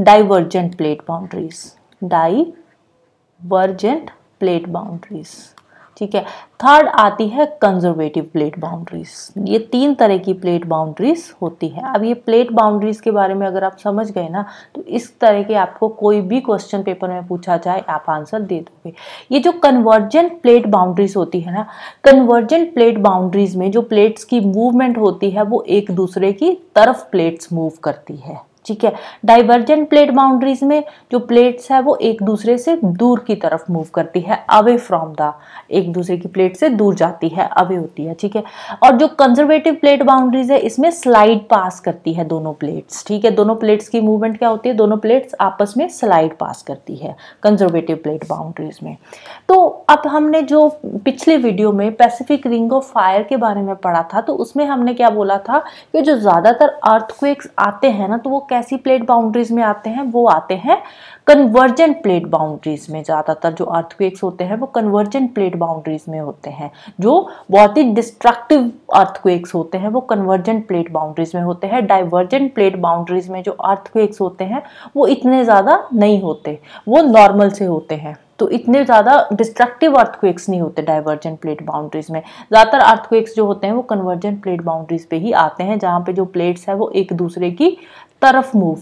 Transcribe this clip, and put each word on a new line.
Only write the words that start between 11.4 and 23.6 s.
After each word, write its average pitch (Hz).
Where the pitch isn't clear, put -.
होती 165
है। 247
अब 208
ये 233
प्लेट 240
बाउंड्रीज 214
के 226
बारे 196
में 196
अगर 190
आप 190
समझ 208
गए 175
ना, 196
तो 302
इस -
तरह 208
के 214
आपको 202
कोई 208
भी 208
क्वेश्चन 202
पेपर 185
में 180
पूछा 180
जाए, 185
आप 156
आंसर 156
दे 185
दोगे। -
ये 277
जो 339
कन्वर्जेंट 254
प्लेट 240
बाउंड्रीज 196
होती 180
है 175
ना, 214
कन्वर्जेंट 262
प्लेट 233
बाउंड्रीज 185
में 185